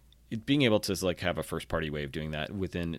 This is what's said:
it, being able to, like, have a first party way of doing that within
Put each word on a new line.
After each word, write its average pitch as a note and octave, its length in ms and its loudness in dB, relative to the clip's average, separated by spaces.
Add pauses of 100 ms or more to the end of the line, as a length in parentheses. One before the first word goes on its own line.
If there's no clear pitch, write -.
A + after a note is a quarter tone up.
(320)
it, A2 160 -6
being C#3+ 160 4
able G#2+ 160 8
to, F#2+ 260 0
like, F2 140 2
have F2 180 0
a D#2+ 60 -2
first - 240 -6
party D#2+ 240 -2
way D2 120 -4
of C#2 80 -6
doing D#2 200 -6
that D#2 200 -4
within F2 480 -2